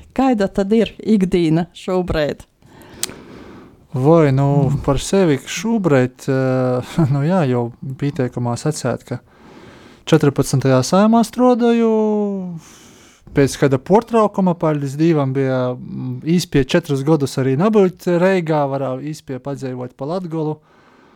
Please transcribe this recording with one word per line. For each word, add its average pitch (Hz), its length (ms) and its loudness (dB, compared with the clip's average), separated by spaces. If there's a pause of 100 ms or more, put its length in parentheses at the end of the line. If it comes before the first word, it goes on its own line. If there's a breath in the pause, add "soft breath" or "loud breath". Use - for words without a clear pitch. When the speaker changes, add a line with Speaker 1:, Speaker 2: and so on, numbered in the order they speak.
(100)
Speaker 1:
kāda 247 420 0
tad 202 240 0
ir 208 200 2
ikdīna 180 760 0
šobrīd? 170 720 -4 (1500 loud breath)
Speaker 2:
Vai, 143 420 4
nu, 139 460 2
par 135 200 0
sevi 175 380 2
šobrīd, 170 880 -2
eh, 127 680 -2
<laughs> 143 180 2
nu 139 100 -2
jā, 175 220 2
jau 123 220 0 (260)
pieteikumā 123 680 -4
sacēt, 143 480 -6
ka 131 140 -8 (800 loud breath)
četrpadsmitajā 135 800 2
Saeimā 220 420 4
strodoju, 233 680 2 (1400 loud breath)
pēc 139 240 2
kāda 135 220 2
portraukuma, 202 760 2
paldies 147 460 -2
Dievam, 151 340 2
bija, 127 400 0
mm, 127 460 -10 (160)
īspie 143 280 0
četrus 143 400 -2
gadus 147 340 0
arī 131 200 0
nabūt 196 480 2 (140)
Reigā, 165 480 0
varēju 135 420 -6
īspie 135 320 -12
padzīvot 127 540 -10
pa 139 120 -8
Latgolu. 160 500 -6 (580 soft breath)